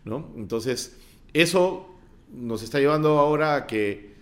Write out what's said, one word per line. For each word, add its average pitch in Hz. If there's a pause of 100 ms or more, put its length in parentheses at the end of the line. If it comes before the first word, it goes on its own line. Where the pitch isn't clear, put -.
¿no? 135
Entonces, 117 (360)
eso 180 (440)
nos 113
está 117
llevando 151
ahora 151
a 135
que, 104